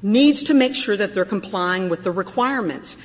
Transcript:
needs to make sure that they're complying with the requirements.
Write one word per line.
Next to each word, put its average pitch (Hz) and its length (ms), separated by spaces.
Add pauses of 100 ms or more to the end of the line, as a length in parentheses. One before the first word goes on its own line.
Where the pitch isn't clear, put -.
needs 269 420
to 311 100
make 262 200
sure 208 220
that 202 180
they're 185 100
complying 185 640
with 170 160
the 185 80
requirements. 190 920